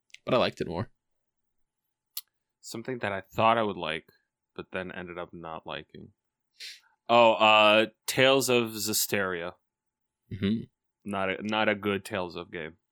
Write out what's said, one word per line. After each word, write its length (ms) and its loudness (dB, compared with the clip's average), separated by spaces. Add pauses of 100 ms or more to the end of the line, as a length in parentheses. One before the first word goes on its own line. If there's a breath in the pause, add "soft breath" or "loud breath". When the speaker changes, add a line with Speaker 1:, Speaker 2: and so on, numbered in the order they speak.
(240)
Speaker 1:
but 100 -2
I 20 4
liked 240 0
it 80 -6
more. 220 -8 (1700)
Speaker 2:
Something 400 -10
that 120 -4
I 80 -6
thought 380 2
I 40 0
would 140 -4
like, 300 -8 (500)
but 160 -14
then 200 -8
ended 260 -12
up 140 -12
not 340 -14
liking. 420 -14 (1000 loud breath)
Oh, 240 6
uh, 540 6 (200)
Tales 420 4
of 220 2
Zestiria. 840 -4 (800)
Speaker 1:
Mm-hmm. 300 -2 (420)
Speaker 2:
Not 240 -4
a, 140 -4
not 260 0
a 60 2
good 300 -4
Tales 320 -6
of 140 -14
game. 260 -12 (160)